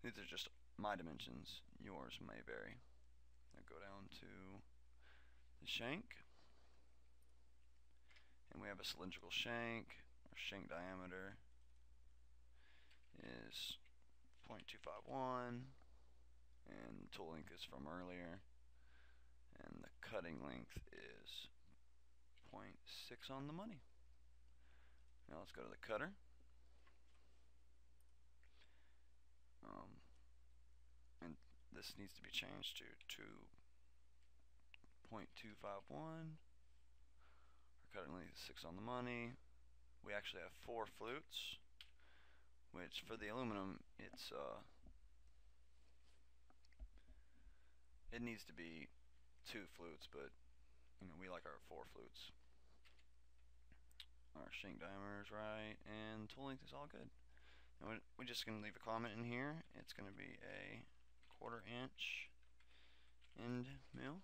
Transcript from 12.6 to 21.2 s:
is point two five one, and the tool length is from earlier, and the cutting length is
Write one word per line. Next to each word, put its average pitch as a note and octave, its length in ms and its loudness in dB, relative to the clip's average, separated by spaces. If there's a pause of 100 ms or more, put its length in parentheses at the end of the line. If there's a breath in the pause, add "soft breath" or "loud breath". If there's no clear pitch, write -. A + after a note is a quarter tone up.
is A1+ 560 2 (720)
point A2 220 -2
two A2 100 -2
five - 240 2
one, B2+ 600 8 (1040)
and G#1 340 -2
the G1+ 80 -4
tool E2+ 220 0
length D#2 200 -2
is F2 140 0
from C#2 240 0
earlier, F2+ 480 2 (1200 loud breath)
and G1+ 240 -2
the - 160 -4
cutting E2+ 460 4
length B1 340 2 (140)
is G#1+ 560 -2 (1000)